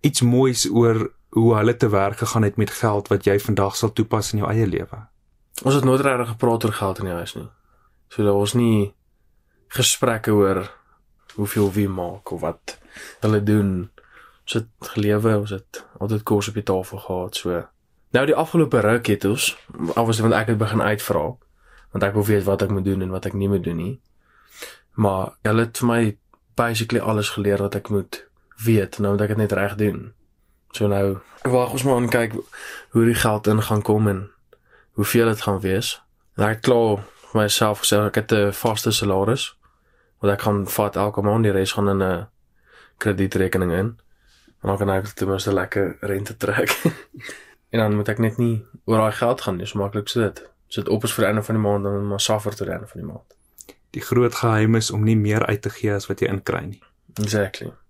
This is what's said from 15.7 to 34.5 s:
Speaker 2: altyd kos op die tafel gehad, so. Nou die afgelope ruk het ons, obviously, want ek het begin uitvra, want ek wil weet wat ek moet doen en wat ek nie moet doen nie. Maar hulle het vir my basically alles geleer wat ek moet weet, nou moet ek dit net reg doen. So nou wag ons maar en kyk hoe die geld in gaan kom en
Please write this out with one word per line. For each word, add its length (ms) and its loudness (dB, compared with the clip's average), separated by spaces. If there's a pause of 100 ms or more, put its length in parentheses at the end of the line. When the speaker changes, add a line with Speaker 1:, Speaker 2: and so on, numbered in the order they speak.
Speaker 2:
altyd 240 -2
kos 240 0
op 80 -8
die 80 -4
tafel 400 -4
gehad, 320 -6
so. 280 -4 (520)
Nou 100 4
die 100 4
afgelope 460 2
ruk 300 2
het 160 0
ons, 240 0 (420)
obviously, 300 2
want 140 4
ek 160 0
het 80 0
begin 200 0
uitvra, 440 -2 (680)
want 140 0
ek 100 -2
wil 100 2
weet 220 2
wat 160 0
ek 80 -2
moet 160 -2
doen 160 -2
en 80 -6
wat 160 -8
ek 80 -8
nie 160 0
moet 120 0
doen 140 -4
nie. 180 -6 (1000)
Maar 380 0 (100)
hulle 220 2
het 100 -12
vir 140 0
my 100 2 (560)
basically 460 0
alles 320 0
geleer 260 0
wat 140 -2
ek 180 -6
moet 300 -4 (400)
weet, 360 2
nou 140 0
moet 140 0
ek 80 0
dit 80 2
net 100 0
reg 240 0
doen. 220 0 (720)
So 160 -2
nou 320 0 (280)
wag 280 2
ons 80 -4
maar 180 4
en 100 0
kyk 220 0 (640)
hoe 100 6
die 120 4
geld 300 2
in 140 4
gaan 200 0
kom 260 2
en 160 0 (760)